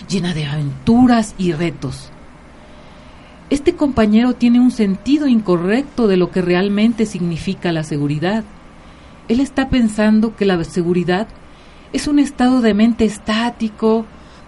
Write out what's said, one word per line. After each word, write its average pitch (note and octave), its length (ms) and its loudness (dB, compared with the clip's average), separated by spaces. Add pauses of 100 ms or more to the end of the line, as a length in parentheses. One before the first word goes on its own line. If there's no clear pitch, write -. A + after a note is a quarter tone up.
llena F3+ 260 -4
de D#3 120 -4
aventuras A3 920 2
y F3+ 140 0
retos. D3 580 -6 (1400)
Este C#4+ 260 0
compañero A#3 600 2
tiene A#3+ 260 2
un B3 100 6
sentido B3 580 0
incorrecto G#3+ 800 0
de F#3+ 80 4
lo F3+ 140 2
que F#3 120 -2
realmente G#3 640 0
significa F3+ 640 -6
la D#3+ 120 -4
seguridad. D#3 600 -4 (840)
Él A#3 120 0
está C4+ 280 -2
pensando A3 680 2
que - 80 -2
la F#3 200 2
seguridad F3+ 640 -2 (640)
es C#4 160 -4
un D4 100 2
estado B3+ 420 2
de A3 140 2
mente A3+ 300 2
estático, A3 1000 -2 (440)